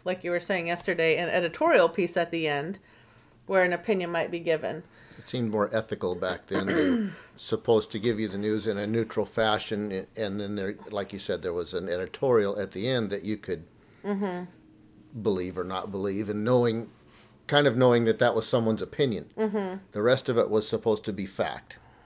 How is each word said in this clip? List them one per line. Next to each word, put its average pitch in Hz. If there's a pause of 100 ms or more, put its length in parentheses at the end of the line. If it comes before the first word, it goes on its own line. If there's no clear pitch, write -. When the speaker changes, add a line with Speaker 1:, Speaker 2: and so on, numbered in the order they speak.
Speaker 1:
like 180
you 175
were 175
saying 175
yesterday, 165
an 170
editorial 180
piece 175
at 170
the 165
end 151 (680)
where 190
an 180
opinion 175
might 165
be 175
given. 160 (360)
Speaker 2:
It -
seemed 120
more 104
ethical 98
back 90
then. -
They - (160)
were 226 (140)
<clears throat> -
supposed -
to 110
give 107
you 110
the 95
news 107
in 101
a 101
neutral 113
fashion, 107
a-, 95 (140)
and 104
then 101
there, 101 (140)
like 101
you 98
said, 90
there 90
was 87
an 90
editorial 101
at 95
the 101
end 117
that 98
you 104
could 85 (400)
Speaker 1:
Mm-hmm. 190 (800)
Speaker 2:
believe 92
or 92
not 95
believe, 98
and 104
knowing, 117 (560)
kind 147
of 117
knowing 120
that 110
that 120
was 110
someone's 110
opinion. 110
Speaker 1:
Mm-hmm. 202 (160)
Speaker 2:
The 104
rest 123
of 117
it 110
was 104
supposed 110
to 107
be 95
fact. - (280)